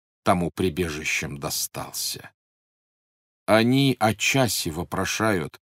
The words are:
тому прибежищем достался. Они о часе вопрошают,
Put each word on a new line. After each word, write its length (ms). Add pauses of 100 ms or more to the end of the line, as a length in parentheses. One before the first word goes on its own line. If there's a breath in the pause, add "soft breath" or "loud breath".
(240)
тому 260
прибежищем 880
достался. 920 (1120)
Они 540
о 160
часе 560
вопрошают, 880 (140)